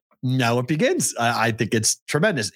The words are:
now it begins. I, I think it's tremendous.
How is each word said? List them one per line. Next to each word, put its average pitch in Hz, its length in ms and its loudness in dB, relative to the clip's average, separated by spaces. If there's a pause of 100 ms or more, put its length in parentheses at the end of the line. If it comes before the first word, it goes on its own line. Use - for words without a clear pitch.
(240)
now 127 340 2
it 123 80 -2
begins. 226 500 0
I, 117 300 0
I 117 60 2
think 110 200 -2
it's 110 360 0
tremendous. 147 480 0